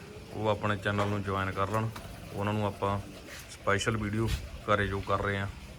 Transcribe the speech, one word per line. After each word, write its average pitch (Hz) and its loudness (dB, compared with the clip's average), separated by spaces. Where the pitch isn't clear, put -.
ਉਹ 107 0
ਆਪਣੇ 104 2
ਚੈਨਲ 101 2
ਨੂੰ 104 0
ਜੁਆਇਨ 95 0
ਕਰ 98 0
ਲੈਣ। 110 2
ਉਹਨਾਂ 101 0
ਨੂੰ 104 2
ਆਪਾਂ 98 2
ਸਪੈਸ਼ਲ 101 2
ਵੀਡੀਓ 107 2
ਘਰੇ 104 6
ਜੋ 98 0
ਕਰ 98 4
ਰਹੇ 101 2
ਆ 101 -2